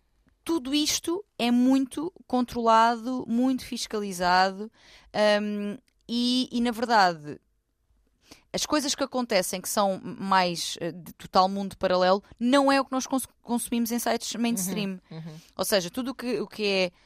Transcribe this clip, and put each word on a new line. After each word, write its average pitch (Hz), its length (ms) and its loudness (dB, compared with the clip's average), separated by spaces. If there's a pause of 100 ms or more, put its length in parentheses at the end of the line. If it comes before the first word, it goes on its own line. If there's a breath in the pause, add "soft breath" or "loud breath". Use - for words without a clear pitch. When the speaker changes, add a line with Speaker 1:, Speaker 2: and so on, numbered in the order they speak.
(440)
Speaker 1:
tudo 277 300 -2
isto 320 500 -2 (140)
é 233 120 0
muito 262 640 2 (140)
controlado, 233 1000 2
muito 254 360 0
fiscalizado, 190 1040 0 (720 soft breath)
hum, 208 360 -6 (320)
e, 247 400 0
e, 240 120 -2
na 240 80 0
verdade, 190 680 2 (1120 loud breath)
as 190 120 -4
coisas 294 300 0
que 285 100 -2
acontecem, 220 560 -2
que - 80 -10
são 196 340 0
mais, 185 760 0
eh, 165 100 -4
de 170 220 -16
total - 380 2
mundo 196 260 -6
paralelo, 185 460 2 (180 soft breath)
não 269 320 4
é 277 80 4
o 262 40 0
que 269 80 -10
nós 262 140 -4
cons-, 262 220 -4 (140)
consumimos 233 500 -4
em 240 60 -2
sites 233 380 -2
mainstream. 196 640 -2 (120)
Speaker 2:
Uhum, 160 80 -14
uhum. 160 160 -14 (220 loud breath)
Speaker 1:
Ou 190 100 -2
seja, 175 240 2
tudo 262 220 -4
o - 20 -6
que, 240 260 -4
o 202 60 -6
que - 200 -8
é, 190 240 2 (160 soft breath)